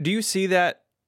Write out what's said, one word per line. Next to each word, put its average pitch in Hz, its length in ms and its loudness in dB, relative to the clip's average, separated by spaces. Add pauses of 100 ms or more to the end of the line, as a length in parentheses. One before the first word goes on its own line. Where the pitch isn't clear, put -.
do 160 100 -2
you 220 100 -2
see 190 260 -2
that 180 340 0 (260)